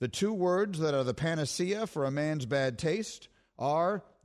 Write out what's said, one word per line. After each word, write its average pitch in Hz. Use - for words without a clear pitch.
the 123
two 196
words 185
that 156
are 135
the 123
panacea 165
for 147
a 135
man's 151
bad 131
taste 190
are 170